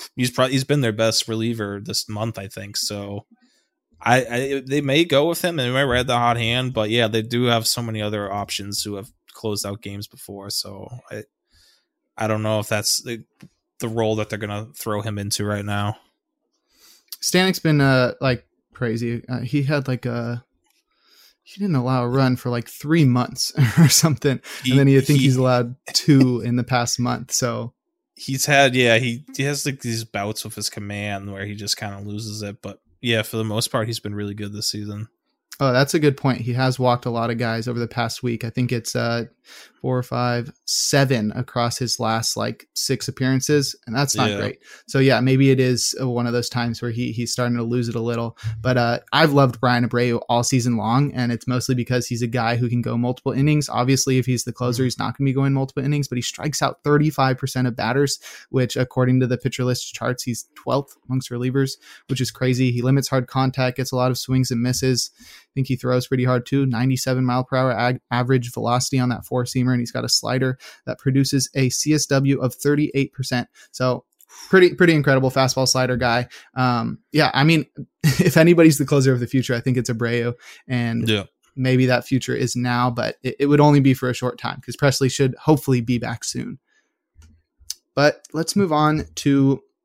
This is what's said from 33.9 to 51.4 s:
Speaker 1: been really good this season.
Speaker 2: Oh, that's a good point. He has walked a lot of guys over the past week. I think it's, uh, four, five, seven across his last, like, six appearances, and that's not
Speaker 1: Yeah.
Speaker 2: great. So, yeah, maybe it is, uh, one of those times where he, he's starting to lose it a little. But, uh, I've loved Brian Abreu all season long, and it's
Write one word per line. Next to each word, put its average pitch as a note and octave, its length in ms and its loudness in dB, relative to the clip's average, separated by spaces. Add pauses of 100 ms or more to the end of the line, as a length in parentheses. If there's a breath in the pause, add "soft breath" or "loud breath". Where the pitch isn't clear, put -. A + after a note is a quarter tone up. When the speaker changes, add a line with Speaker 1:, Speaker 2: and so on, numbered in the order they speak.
Speaker 1:
been G#2 160 -10
really G2+ 200 -8
good G#2 180 -10
this G#2 160 -8
season. G#2 380 -10 (520)
Speaker 2:
Oh, C#3 120 2
that's C3 220 2
a E3+ 60 2
good D3 180 2
point. B2+ 240 0
He A2+ 120 -4
has C3 240 0
walked B2 280 2
a B2+ 40 -2
lot A#2 200 -2
of A#2 80 -4
guys A2+ 320 -4
over A#2+ 100 -4
the A#2 80 -2
past A#2 340 -6
week. A#2+ 220 -4
I A#2 60 -6
think B2 240 -2
it's, A#2 200 -6
uh, A#2 320 -2 (540 loud breath)
four, B2+ 220 -2
five, A#2+ 500 -4 (140)
seven C3 680 0
across A#2+ 420 -2
his A#2+ 220 -4
last, A2+ 360 -2
like, A2+ 380 -6
six - 340 -4
appearances, C3 640 0 (120)
and A2+ 100 -10
that's C#3 200 -2
not A2+ 160 0
Speaker 1:
Yeah. G2+ 60 -4
Speaker 2:
great. G2+ 200 -4 (300 loud breath)
So, - 120 -2
yeah, C3 220 4
maybe C3 300 4
it C3 100 4
is, B2+ 400 0
uh, C3 80 -2
one A#2+ 180 -2
of A#2 60 -2
those A#2+ 160 -2
times A#2+ 320 -4
where B2 100 -4
he, A#2+ 220 -4
he's A2+ 180 -6
starting A#2+ 240 -2
to A#2+ 80 -4
lose A#2 240 -2
it A#2 80 -6
a A#2 60 -4
little. A#2 340 -4 (240 loud breath)
But, B2+ 180 0
uh, A#2+ 220 2 (140)
I've D#3 180 6
loved C3+ 300 4
Brian B2 260 2
Abreu A#2+ 400 0
all A#2+ 160 2
season A#2+ 320 0
long, A#2 380 2
and A#2+ 180 -2
it's A2+ 160 -6